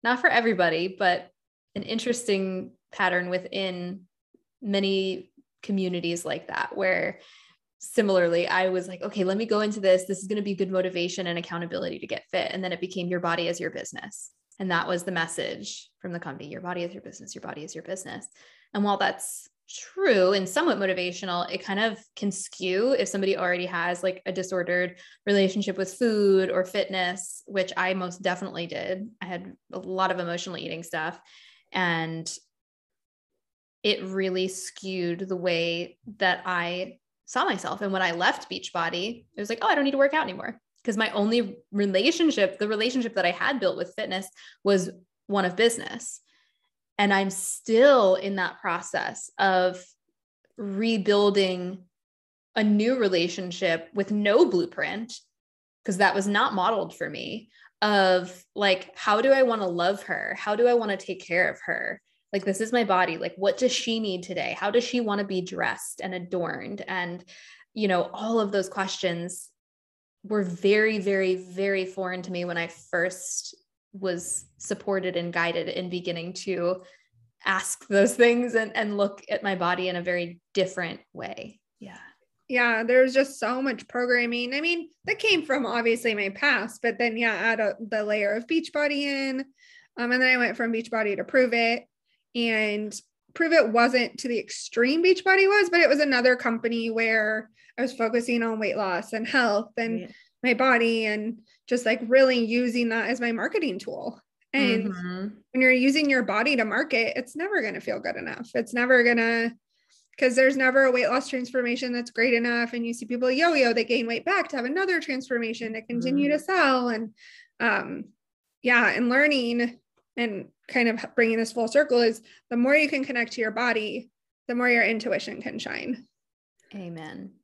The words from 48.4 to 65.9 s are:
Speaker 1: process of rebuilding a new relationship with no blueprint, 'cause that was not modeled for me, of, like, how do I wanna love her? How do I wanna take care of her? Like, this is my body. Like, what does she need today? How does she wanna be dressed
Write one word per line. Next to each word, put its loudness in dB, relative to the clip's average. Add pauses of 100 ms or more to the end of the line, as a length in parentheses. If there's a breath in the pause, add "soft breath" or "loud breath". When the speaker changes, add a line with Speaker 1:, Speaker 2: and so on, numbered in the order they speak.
Speaker 1:
process -6
of 2 (720)
rebuilding 2 (720)
a 0
new 4
relationship 0
with -2
no 4
blueprint, -4 (680)
'cause -4
that 4
was 0
not 2
modeled 0
for -8
me, -12 (300 soft breath)
of, 2 (100)
like, 0
how 2
do 6
I 6
wanna 2
love 0
her? -6
How -2
do 4
I 6
wanna 2
take -10
care 2
of -12
her? -6 (320)
Like, -2
this -2
is -2
my 2
body. 2
Like, -6
what 0
does 2
she -2
need -4
today? -6
How -2
does 2
she -2
wanna -2
be -2
dressed -6